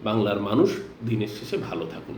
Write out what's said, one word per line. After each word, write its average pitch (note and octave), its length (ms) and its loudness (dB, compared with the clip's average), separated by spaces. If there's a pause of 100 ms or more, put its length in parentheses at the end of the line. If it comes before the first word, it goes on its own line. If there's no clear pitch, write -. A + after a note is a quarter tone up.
বাংলার G#2 380 2
মানুষ A2 280 6 (400)
দিনের G#2+ 180 0
শেষে - 300 -6
ভালো E2+ 340 -4
থাকুন। - 260 -10